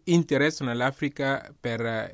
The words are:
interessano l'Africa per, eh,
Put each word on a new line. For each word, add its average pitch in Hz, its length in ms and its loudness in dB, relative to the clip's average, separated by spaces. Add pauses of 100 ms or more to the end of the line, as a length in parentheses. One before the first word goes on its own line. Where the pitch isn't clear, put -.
interessano 147 680 2
l'Africa 135 840 -2
per, 117 260 -4
eh, 110 280 -4